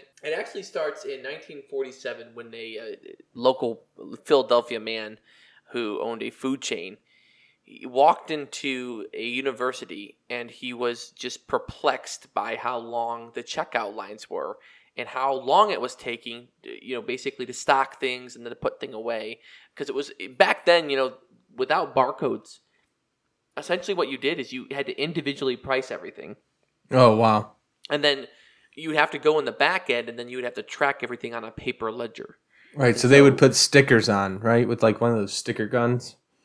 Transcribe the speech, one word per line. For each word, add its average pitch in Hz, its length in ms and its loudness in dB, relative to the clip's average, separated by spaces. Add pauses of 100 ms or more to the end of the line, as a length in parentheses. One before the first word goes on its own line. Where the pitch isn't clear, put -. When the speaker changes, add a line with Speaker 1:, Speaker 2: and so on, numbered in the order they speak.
(220)
Speaker 1:
it 156 160 -6
actually 202 260 -10
starts 151 420 -8
in 131 180 -10
nineteen 147 460 -14
forty-seven 123 640 -10
when 117 200 -16
a, 113 260 -12
uh, 110 160 -12 (380)
local 123 520 0 (400)
Philadelphia 123 560 4
man 110 380 -8 (520)
who 113 320 -4
owned 113 180 -6
a 117 100 -8
food 135 300 -6
chain, 95 360 -8 (680)
he - 200 -18
walked 135 440 2
into 131 840 -6
a 110 100 -8
university 120 920 -6 (120)
and 120 220 -8
he 123 220 -12
was 120 380 -4
just - 360 -12
perplexed - 840 -4
by 110 240 -2
how 120 200 -4
long 117 580 -8
the 120 60 -8
checkout 110 540 -6
lines 104 340 -14
were 90 280 -8 (400)
and 120 100 -8
how 135 260 -2
long 151 380 4
it 117 80 -2
was 123 160 -6
taking, 120 540 -10 (140)
you 120 300 -12
know, 120 80 -6
basically 127 440 -8
to 120 80 -10
stock - 480 0
things 127 340 -6
and 120 100 -16
then 117 40 -12
to 120 80 -12
put - 240 -6
thing 127 120 -10
away. 113 460 -6 (380)
'Cause - 100 -10
it 139 80 -8
was, 139 160 -6 (260)
back 208 280 2
then, 170 240 4
you 139 80 -2
know, 131 160 0 (420)
without 151 400 -2
barcodes, 131 640 -2 (960)
essentially 180 380 -4
what 170 160 0
you 135 80 -6
did 139 240 -2
is 117 100 -12
you 127 200 -12
had 139 160 -4
to - 140 -8
individually 139 540 -4
price 131 340 -4
everything. 87 460 -12 (560)
Speaker 2:
Oh, 123 240 8
wow. 110 380 4 (360)
Speaker 1:
And 147 140 0
then 139 240 2 (480)
you 160 140 -8
would 151 80 -2
have 151 140 4
to - 80 -6
go 156 200 4
in 135 60 0
the 113 80 -4
back 180 360 2
end 120 200 -2
and 117 100 -12
then 120 80 -12
you 123 80 -12
would 127 80 -6
have 120 120 -8
to 113 80 -8
track - 380 -2
everything 120 320 -8
on 113 120 -10
a 113 60 -14
paper 113 420 -8
ledger. - 460 -12 (360)
Speaker 2:
Right, 131 140 4
Speaker 1:
And 113 80 4
Speaker 2:
so 123 100 4
they 139 140 12
would 139 180 10
Speaker 1:
so 139 80 10
Speaker 2:
put 110 80 2
stickers 139 540 6
on, 98 320 0
right? 117 260 4
With, 113 160 0
like, 110 160 4
one 117 120 2
of 113 60 0
those 101 160 -4
sticker 113 340 -4
guns? 123 500 -2 (280)